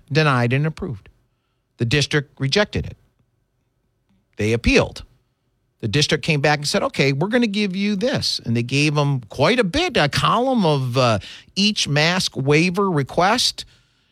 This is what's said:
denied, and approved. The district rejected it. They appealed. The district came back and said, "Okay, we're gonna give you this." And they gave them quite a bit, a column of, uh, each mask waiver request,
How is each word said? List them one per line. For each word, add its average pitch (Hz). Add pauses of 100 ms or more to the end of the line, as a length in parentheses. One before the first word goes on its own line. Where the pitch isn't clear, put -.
(120)
denied, 135
and 147
approved. 131 (680)
The 120
district 143
rejected 135
it. - (1400)
They 107
appealed. 160 (760)
The 117
district 147
came 151
back 151
and 147
said, 196
"Okay, 143
we're 147
gonna 240
give 202
you 202
this." 226
And 117
they 120
gave 143
them 143
quite -
a 196
bit, 269
a 147
column 214
of, 131
uh, 120 (360)
each 208
mask 156
waiver 175
request, 175 (460)